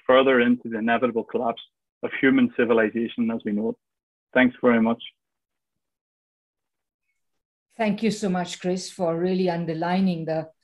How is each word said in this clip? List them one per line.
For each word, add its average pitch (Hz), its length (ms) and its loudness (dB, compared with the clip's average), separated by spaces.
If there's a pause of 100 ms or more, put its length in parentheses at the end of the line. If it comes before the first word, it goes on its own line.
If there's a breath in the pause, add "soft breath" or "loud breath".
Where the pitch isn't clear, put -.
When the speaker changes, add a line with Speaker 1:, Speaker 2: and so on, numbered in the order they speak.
Speaker 1:
further 131 340 6
into 120 280 2
the 113 100 -6
inevitable 113 460 0
collapse 117 380 -6 (400)
of 123 80 -6 (100)
human 131 360 4
civilization 113 720 0
as 113 140 -4
we 107 80 -4
know 107 180 -2
it. 247 60 -8 (580)
Thanks 127 280 2
very 117 200 4
much. 117 200 -2 (2750)
Speaker 2:
Thank 214 260 -2
you 220 80 2
so 208 180 -4
much, 180 320 -4
Chris, 180 300 -4
for 165 280 -4
really 185 320 -2
underlining 170 760 -2
the, 160 240 -6 (160)